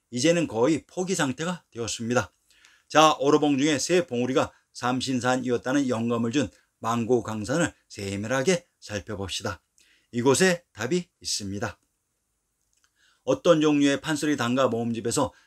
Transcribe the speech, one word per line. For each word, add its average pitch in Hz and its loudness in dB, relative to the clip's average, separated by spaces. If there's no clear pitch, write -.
이제는 156 2
거의 127 0
포기 185 -6
상태가 165 -4
되었습니다. 117 -4
자, 156 6
오로봉 143 4
중에 143 2
세 175 0
봉우리가 123 -2
삼신산이었다는 127 -2
영감을 117 -2
준 117 0
망고강산을 113 -2
세밀하게 110 -2
살펴봅시다. 101 -8
이곳에 139 2
답이 175 -4
있습니다. 101 -8
어떤 151 4
종류의 143 4
판소리 151 -2
단가 123 2
모음집에서 117 -2